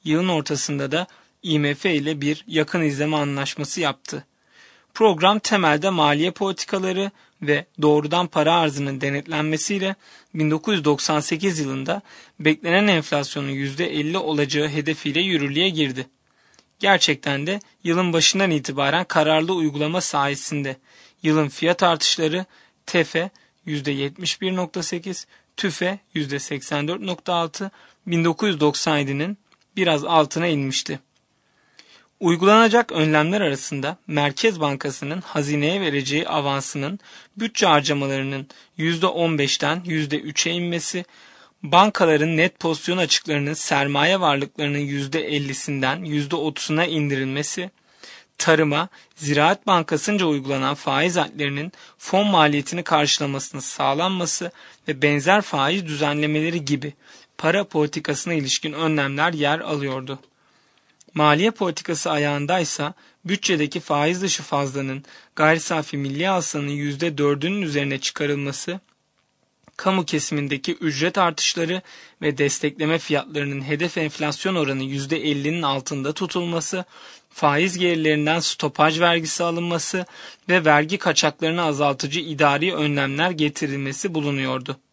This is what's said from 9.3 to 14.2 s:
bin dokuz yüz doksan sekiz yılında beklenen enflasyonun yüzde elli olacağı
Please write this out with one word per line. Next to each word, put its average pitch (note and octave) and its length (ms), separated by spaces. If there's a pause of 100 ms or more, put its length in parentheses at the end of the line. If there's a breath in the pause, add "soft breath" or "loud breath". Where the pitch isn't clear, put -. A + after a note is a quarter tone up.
bin D#3 180
dokuz D#3+ 240
yüz D#3 100
doksan D3+ 340
sekiz D#3+ 400
yılında C3+ 420 (380 loud breath)
beklenen E3+ 480
enflasyonun D3 640
yüzde C#3 440
elli D#3 240
olacağı D3 520